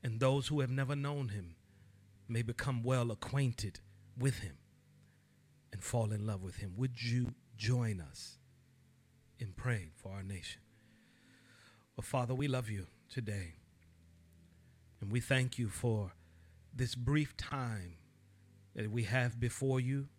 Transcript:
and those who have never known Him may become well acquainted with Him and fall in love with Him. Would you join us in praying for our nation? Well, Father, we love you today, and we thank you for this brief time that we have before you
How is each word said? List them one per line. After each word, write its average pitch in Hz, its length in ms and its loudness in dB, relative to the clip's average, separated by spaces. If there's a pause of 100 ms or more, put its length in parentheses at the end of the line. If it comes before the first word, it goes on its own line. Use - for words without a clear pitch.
and 113 180 -2
those 135 280 6
who 151 120 2
have 127 100 2
never 135 240 2
known 143 340 -2
Him 92 280 -6 (720)
may 117 140 0
become 117 400 0
well 123 280 4
acquainted 120 720 0 (380)
with 127 220 2
Him 82 180 -10 (1120)
and 95 100 -8
fall 110 300 2
in 104 140 -2
love 98 160 -2
with 92 140 -8
Him. 95 200 -6
Would 123 260 -2
you 120 320 2 (220)
join 107 460 2
us - 340 -14 (1000)
in 101 160 -8
praying 104 400 -2
for - 180 -12
our 98 100 -6
nation? 95 380 -8 (1400)
Well, - 80 -6
Father, 127 300 0
we 139 140 0
love 127 200 0
you 98 180 -4 (220)
today, 101 460 -4 (1500)
and 101 100 -2
we 120 100 4
thank 127 380 2
you 117 100 0
for 107 440 0 (640)
this 123 200 -2
brief 139 440 2
time 110 560 -4 (800)
that 107 160 -2
we 117 140 2
have 120 360 2
before 131 400 2
you 139 280 0 (100)